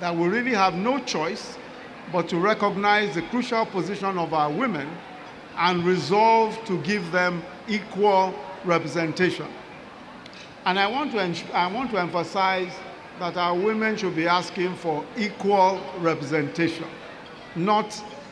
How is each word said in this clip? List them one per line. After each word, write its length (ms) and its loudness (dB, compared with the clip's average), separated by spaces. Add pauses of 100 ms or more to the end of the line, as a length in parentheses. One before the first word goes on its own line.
that 160 -2
we 100 2
really 260 2
have 220 4
no 240 0
choice 600 -4 (520)
but 200 0
to 100 0
recognize 760 2
the 80 0
crucial 440 0
position 520 -2
of 160 -2
our 160 2
women 380 -2 (680)
and 280 4
resolve 800 4
to 180 -2
give 300 -2
them 280 2 (280)
equal 680 2 (300)
representation. 840 0 (1160)
And 120 2
I 120 4
want 240 -2
to 80 0
ens-, 320 -2
I 200 2
want 200 -2
to 60 0
emphasize 760 0 (480)
that 160 -4
our 200 2
women 400 2
should 200 -2
be 100 2
asking 480 2
for 300 -2 (120)
equal 640 4 (180)
representation, 920 0 (640)
not 380 2 (400)